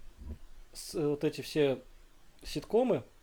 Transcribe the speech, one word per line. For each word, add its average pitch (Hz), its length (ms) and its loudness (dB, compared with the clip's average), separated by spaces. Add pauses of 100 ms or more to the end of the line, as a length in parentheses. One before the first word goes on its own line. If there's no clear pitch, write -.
(720)
с-, - 220 -12
вот 147 300 2
эти 147 180 0
все 135 380 4 (640)
ситкомы 202 600 2 (200)